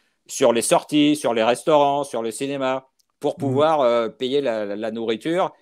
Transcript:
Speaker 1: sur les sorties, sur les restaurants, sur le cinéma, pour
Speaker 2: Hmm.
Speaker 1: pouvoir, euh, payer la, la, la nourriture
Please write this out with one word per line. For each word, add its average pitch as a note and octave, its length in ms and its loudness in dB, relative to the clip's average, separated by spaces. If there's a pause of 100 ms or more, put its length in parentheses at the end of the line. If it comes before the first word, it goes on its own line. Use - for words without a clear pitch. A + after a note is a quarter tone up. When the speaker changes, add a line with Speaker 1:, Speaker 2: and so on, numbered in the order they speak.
(260)
Speaker 1:
sur B2+ 260 2
les A#2 120 2
sorties, D3+ 520 2
sur C3+ 180 -2
les A#2 100 0
restaurants, C#3+ 600 2
sur B2 180 -6
le A2+ 100 -4
cinéma, C3+ 580 -6 (300)
pour - 160 -4
Speaker 2:
Hmm. - 40 -16
Speaker 1:
pouvoir, C#3+ 420 2
euh, A#2+ 280 2
payer C3 320 -4
la, A2+ 240 -4
la, G2+ 100 -8
la A2 160 -6
nourriture A#2 720 -4